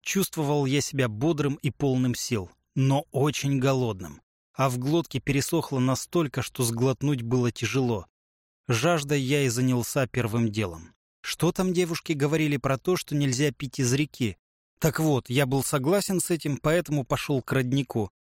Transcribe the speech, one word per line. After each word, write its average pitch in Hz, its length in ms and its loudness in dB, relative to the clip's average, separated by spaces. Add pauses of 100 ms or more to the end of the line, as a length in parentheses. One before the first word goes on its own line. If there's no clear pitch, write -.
Чувствовал 147 640 0
я 135 160 2
себя 131 280 0
бодрым 143 480 0
и - 140 -4
полным 127 440 0
сил, 101 360 -4 (240)
но 139 380 2
очень 139 460 0
голодным, 113 640 -2 (320)
а 135 160 2
в 123 80 -4
глотке 147 420 -2
пересохло 143 580 -2
настолько, 131 640 0
что - 240 -4
сглотнуть 127 560 0
было 120 320 0
тяжело. 117 540 -2 (600)
Жаждой 143 540 0
я 139 220 2
и 135 60 2
занялся 127 580 0
первым 117 420 0
делом. 92 460 -6 (260)
Что - 320 -2
там 185 220 0
девушки 165 400 -2
говорили 147 420 2
про 135 220 0
то, 180 180 0
что - 180 -6
нельзя 143 380 2
пить - 260 -10
из 127 140 2
реки? 135 460 -2 (400)
Так 156 220 2
вот, 151 280 2
я 135 160 2
был 135 180 0
согласен 175 560 0
с - 120 -2
этим, 151 260 -2
поэтому 151 480 0
пошёл 139 380 -2
к - 100 -6
роднику 123 580 0 (120)